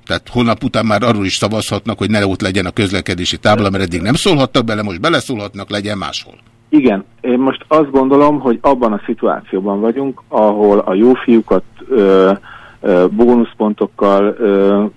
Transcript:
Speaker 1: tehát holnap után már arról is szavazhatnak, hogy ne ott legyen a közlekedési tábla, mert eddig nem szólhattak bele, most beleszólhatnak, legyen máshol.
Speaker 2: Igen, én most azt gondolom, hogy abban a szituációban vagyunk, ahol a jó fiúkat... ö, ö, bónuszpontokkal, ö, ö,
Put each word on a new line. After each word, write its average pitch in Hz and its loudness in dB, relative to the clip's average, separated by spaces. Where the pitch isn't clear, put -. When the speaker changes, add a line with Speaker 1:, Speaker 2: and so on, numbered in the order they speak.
Speaker 1:
tehát - -8
holnap 117 -2
után 113 -4
már 104 0
arról 113 0
is 92 -4
szavazhatnak, 104 -4
hogy 101 -2
ne 104 0
ott 95 -4
legyen 95 -2
a 87 -8
közlekedési 90 -4
tábla, 104 0
mert 95 -2
eddig 87 -4
nem 107 -2
szólhattak 143 0
bele, 107 -4
most 98 -10
beleszólhatnak, 104 -6
legyen 104 -6
máshol. - -10
Speaker 2:
Igen, 123 2
én 123 0
most 131 -2
azt 156 2
gondolom, 139 2
hogy 120 0
abban 123 0
a 101 -4
szituációban 101 -4
vagyunk, 127 -4
ahol 104 2
a 95 -2
jó 113 4
fiúkat... 110 2
ö, 95 4
ö, 90 2
bónuszpontokkal, 104 0
ö, 117 0
ö, 101 2